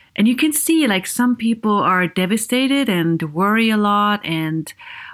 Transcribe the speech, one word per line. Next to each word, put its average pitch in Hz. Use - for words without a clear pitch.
And 208
you 247
can 311
see, 320
like, 190
some 247
people 226
are 180
devastated 247
and 165
worry 214
a 214
lot 208
and 160